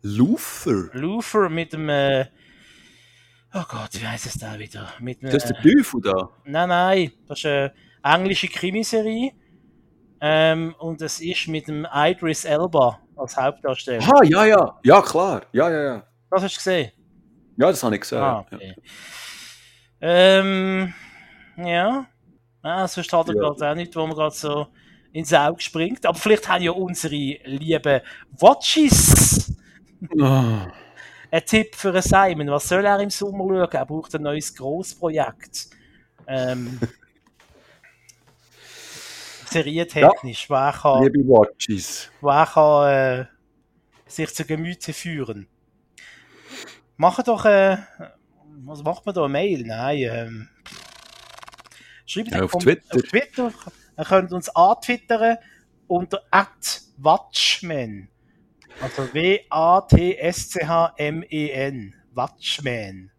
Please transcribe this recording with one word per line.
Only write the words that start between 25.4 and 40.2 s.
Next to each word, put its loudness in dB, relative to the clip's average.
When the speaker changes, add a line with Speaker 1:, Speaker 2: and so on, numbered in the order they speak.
Speaker 2:
springt. -6
Aber -2
vielleicht 2
haben 0
ja 0
unsere -6
lieben -2
Watchies 4
Speaker 1:
Ah. 2
Speaker 2:
einen -2
Tipp 0
für -4
einen 0
Simon. 2
Was -2
soll 0
er 2
im -4
Sommer -8
schauen? 0
Er -2
braucht -10
ein -4
neues -6
Grossprojekt. -6
Ähm, -6
Speaker 1:
<laughs> -6
Speaker 2:
serientechnisch. 2